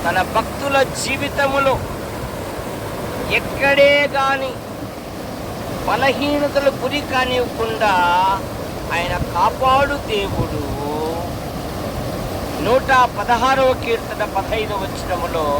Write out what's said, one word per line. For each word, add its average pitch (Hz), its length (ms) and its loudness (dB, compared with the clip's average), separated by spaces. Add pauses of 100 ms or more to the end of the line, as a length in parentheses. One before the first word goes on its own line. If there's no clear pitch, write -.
తన 175 180 2
భక్తుల 269 600 0
జీవితములో 277 960 0 (1600)
ఎక్కడే 277 760 6
గాని 269 380 2 (1400)
బలహీనతలు 277 840 2
గురి 269 320 -2
కానివ్వకుండా 226 920 0 (1000)
ఆయన 175 240 -2 (160)
కాపాడు 262 640 4
దేవుడు. 196 640 -2 (2000)
నూట 247 280 2 (280)
పదహారవ 254 540 4
కీర్తన 233 520 -2
పదహైదవ 208 500 -2
వచనములో, 170 720 -2 (140)